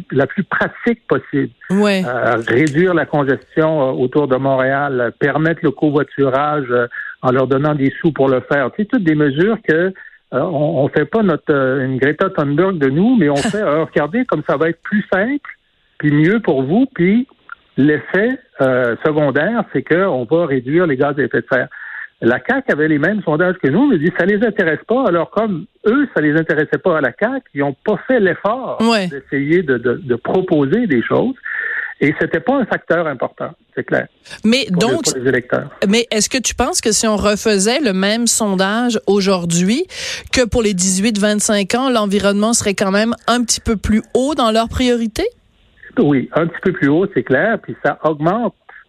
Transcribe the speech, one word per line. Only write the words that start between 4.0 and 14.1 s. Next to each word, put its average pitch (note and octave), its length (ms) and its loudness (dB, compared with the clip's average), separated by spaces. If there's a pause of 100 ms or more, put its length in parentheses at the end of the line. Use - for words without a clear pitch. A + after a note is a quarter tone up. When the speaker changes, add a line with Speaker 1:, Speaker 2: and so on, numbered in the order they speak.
Speaker 1:
de C3 80 2
Montréal, C3+ 640 0
euh, A#2+ 180 -2
permettre D#3 460 0
le D3 80 2
covoiturage, C#3+ 1000 0
euh, B2 160 2 (340)
en C3 100 0
leur C3 160 2
donnant C#3 280 0
des C3+ 260 0
sous E3 100 2
pour C3+ 160 2
le B2+ 140 2 (100)
faire. C#3 240 0
C'est A3 100 -2
toutes A3+ 180 0
des D#3+ 120 2
mesures D3+ 500 2
que, D#3 80 2
euh, F3 180 0 (420)
on, D3 500 0
on C#3+ 60 0
fait D3+ 160 0
pas A3+ 180 0
notre, D#3 300 0
euh, C3 320 0
une C3 120 -2
Greta D3+ 320 0
Thunberg E3+ 480 0
de C#3 120 2
nous, G3 260 2
mais D#3+ 140 4
on C#3+ 60 2
Speaker 2:
<laughs> - 20 2
Speaker 1:
fait, G#3 240 -2
euh, D#3 240 0
regardez E3+ 400 -2